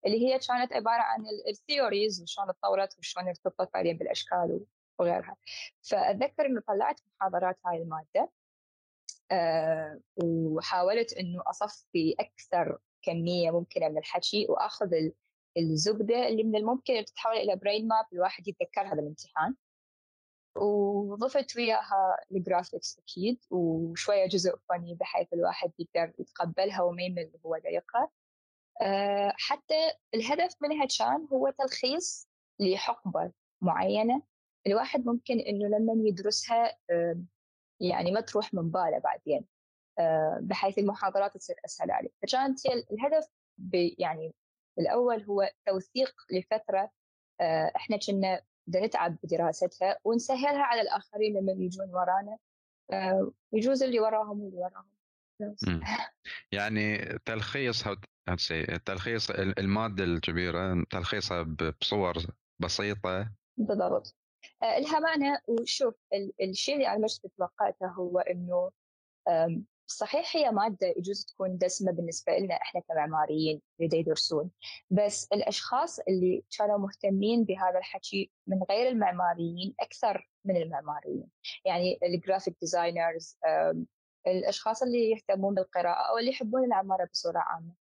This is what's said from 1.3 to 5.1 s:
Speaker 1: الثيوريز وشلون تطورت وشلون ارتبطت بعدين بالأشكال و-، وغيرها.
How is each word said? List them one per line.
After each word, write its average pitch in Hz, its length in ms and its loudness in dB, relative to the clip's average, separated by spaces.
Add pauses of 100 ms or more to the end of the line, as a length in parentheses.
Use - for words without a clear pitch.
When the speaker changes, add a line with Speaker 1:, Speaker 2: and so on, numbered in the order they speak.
Speaker 1:
الثيوريز 214 720 0
وشلون 196 240 -6
تطورت 196 520 0
وشلون 180 300 -6
ارتبطت 185 460 -4
بعدين 170 220 0
بالأشكال 175 560 -2
و-، 185 140 0 (320)
وغيرها. 180 380 0 (460)